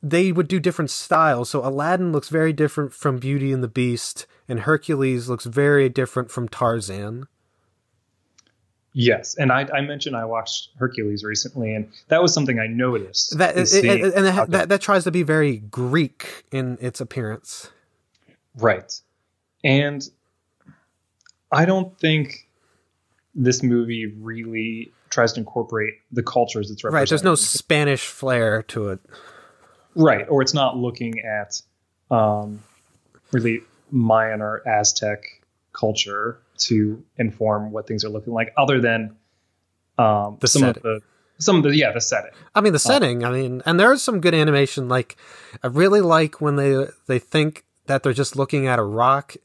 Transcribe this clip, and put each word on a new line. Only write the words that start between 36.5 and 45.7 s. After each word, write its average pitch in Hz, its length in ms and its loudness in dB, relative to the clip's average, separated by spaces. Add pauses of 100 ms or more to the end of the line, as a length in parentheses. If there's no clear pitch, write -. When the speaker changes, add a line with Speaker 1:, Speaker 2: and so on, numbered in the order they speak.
Speaker 2:
to 110 440 0 (140)
inform 107 560 -2
what 107 140 -10
things 107 180 -6
are 107 40 -8
looking 107 260 -10
like, 113 220 -2
other 139 240 2
than, 113 360 0 (840)
um, 104 420 2
Speaker 1:
The 127 60 0
Speaker 2:
some 139 140 4
Speaker 1:
setting. 123 160 2
Speaker 2:
of - 60 -16
the, 110 180 -4 (380)
some 185 180 4
of 160 60 4
the, 143 120 2
yeah, 143 180 4
the 117 80 -6
setting. - 320 -4 (220)
Speaker 1:
I 208 60 2
mean, 208 120 4
the 156 40 4
Speaker 2:
Uh, 143 40 0
Speaker 1:
setting, 135 440 2
I 120 60 -2
mean, 127 340 -4
and 170 160 2
there 233 120 8
is 285 100 0
some 214 180 -2
good 170 140 4
animation. 143 540 2
Like, 127 280 -2 (460)
I 131 60 -2
really 190 340 4